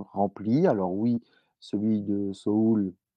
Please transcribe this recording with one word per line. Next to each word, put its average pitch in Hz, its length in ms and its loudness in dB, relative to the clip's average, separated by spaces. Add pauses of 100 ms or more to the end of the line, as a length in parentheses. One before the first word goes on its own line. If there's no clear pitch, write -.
(140)
remplis. 104 540 0
Alors 95 260 0
oui, 117 280 0 (380)
celui 107 440 -2
de 101 300 -4
Séoul, 104 600 0 (240)